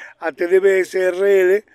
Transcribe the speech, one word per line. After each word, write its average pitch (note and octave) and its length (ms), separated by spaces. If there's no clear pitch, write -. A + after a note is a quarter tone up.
a E3 120
T E3+ 160
D F#3 120
B F#3+ 200
S F#3 180
R F#3+ 440
L, F#3+ 340